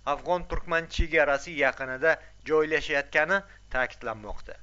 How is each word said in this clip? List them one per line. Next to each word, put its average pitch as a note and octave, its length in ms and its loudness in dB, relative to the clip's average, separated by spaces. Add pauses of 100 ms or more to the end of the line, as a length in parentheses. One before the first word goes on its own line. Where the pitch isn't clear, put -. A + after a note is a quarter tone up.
afg'on-turkman E3 840 -2
chegarasi D3+ 680 2
yaqinida C3+ 560 2 (280)
joylashayotgani D#3 1000 2 (240)
ta'kidlanmoqda. A2 960 -6